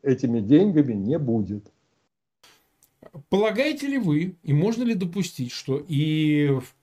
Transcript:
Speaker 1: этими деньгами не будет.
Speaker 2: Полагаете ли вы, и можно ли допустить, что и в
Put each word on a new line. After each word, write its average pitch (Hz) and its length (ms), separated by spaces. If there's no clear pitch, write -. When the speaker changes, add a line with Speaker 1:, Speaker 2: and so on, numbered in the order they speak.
Speaker 1:
этими 127 380
деньгами 147 540
не 104 240
будет. 107 520
Speaker 2:
Полагаете 220 560
ли 277 120
вы, 180 440
и 147 100
можно 214 300
ли 233 120
допустить, 175 580
что - 260
и 151 600
в 131 340